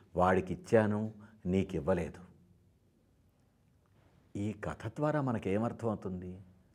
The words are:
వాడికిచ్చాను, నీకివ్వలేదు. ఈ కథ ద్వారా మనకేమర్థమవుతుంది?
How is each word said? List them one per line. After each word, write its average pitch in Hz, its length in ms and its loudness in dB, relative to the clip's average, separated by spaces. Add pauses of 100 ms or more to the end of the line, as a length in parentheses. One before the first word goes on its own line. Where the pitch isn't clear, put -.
(160)
వాడికిచ్చాను, 104 960 2 (340)
నీకివ్వలేదు. 87 760 0 (2250)
ఈ 104 260 -2
కథ 80 240 -6
ద్వారా 147 340 0
మనకేమర్థమవుతుంది? 101 1160 -2 (360)